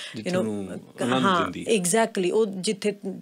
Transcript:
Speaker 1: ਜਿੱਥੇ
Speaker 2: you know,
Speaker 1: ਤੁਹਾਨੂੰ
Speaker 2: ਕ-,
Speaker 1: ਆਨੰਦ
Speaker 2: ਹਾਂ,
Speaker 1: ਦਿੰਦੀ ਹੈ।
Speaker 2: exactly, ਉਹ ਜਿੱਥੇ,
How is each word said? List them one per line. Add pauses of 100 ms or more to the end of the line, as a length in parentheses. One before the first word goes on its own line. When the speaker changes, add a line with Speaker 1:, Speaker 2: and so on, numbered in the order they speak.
(160)
Speaker 1:
ਜਿੱਥੇ
Speaker 2:
you
know,
Speaker 1:
ਤੁਹਾਨੂੰ
Speaker 2:
ਕ-,
Speaker 1:
ਆਨੰਦ
Speaker 2:
ਹਾਂ,
Speaker 1:
ਦਿੰਦੀ
ਹੈ।
Speaker 2:
exactly,
ਉਹ
ਜਿੱਥੇ, (260)